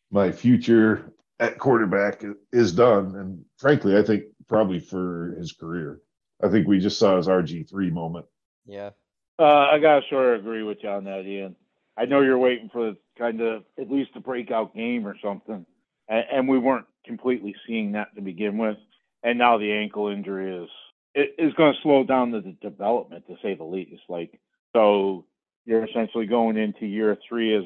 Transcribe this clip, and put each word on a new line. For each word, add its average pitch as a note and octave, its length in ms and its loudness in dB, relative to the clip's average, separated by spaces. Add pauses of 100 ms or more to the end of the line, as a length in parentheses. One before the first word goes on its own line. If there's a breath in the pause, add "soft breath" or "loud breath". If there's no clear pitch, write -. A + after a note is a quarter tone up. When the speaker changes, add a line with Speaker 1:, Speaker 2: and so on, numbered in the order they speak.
(100)
Speaker 1:
my G2 220 2
future A2+ 800 4 (280)
at A2+ 180 -2
quarterback G#2 640 0
i-, G#2 40 -10 (240)
is A#2 200 4
done, G2 440 4
and F#2+ 280 -12 (140)
frankly, B2 380 2
I G#2 60 6
think G#2 220 0 (240)
probably F#2+ 320 0
for F2 580 -8
his F2 140 -10
career. E2 480 -10 (420)
I G#2 60 2
think F#2+ 180 2
we G2 120 4
just G2 200 -2
saw G2 180 4
his F2 120 0
R F#2 140 4
G E2 220 -8
three F#2+ 260 -6
moment. E2 360 -8 (400)
Speaker 2:
Yeah. G2+ 240 -14 (480)
Speaker 3:
Uh, D3 340 6
I D3+ 60 4
gotta D3 320 6
sort C3 240 2
of G#2+ 60 -4
agree A2 220 -8
with G#2+ 200 -6
you G#2+ 80 -8
on G2+ 140 -6
that, F#2+ 220 -10
Ian. G2 300 -10 (400)
I A2+ 80 -2
know C#3 160 2
you're C3 180 4
waiting B2 340 0
for A2+ 220 -4 (240)
kind A#2 220 -4
of A2+ 240 -4 (140)
at B2 120 -12
least C#3 260 -2
a A#2 40 -14
breakout A2+ 540 -6
game A#2 320 -6
or G2 160 -10
something, G2+ 440 -10 (420)
and, A2+ 240 0
and C3 160 0
we C3+ 100 4
weren't A#2+ 280 0 (200)
completely A2+ 480 -4 (120)
seeing A2 260 -4
that G#2 220 -8
to G#2+ 80 -16
begin G2+ 360 -6
with. G#2+ 180 -2 (460)
And A#2+ 160 -2
now A#2+ 200 4
the G#2 140 -2
ankle G#2 360 -4
injury F#2+ 560 -8
is, - 40 -16 (460)
it C#3+ 240 0
is D#3+ 160 0
gonna D3+ 280 6
slow C#3 220 4
down B2+ 260 0
the, A2 100 -4
the F#2 220 -14
development, G#2 640 -4
to F2+ 160 -16
say G2+ 120 -4
the D#2+ 100 -12
least. F2 440 -10
Like, E2+ 300 -10 (360)
so G2+ 520 2 (400)
you're A2+ 180 0
essentially A2+ 420 -4
going A2+ 300 0
into G#2+ 300 -4
year G#2 300 -2 (120)
three A2+ 260 0
as G2 120 0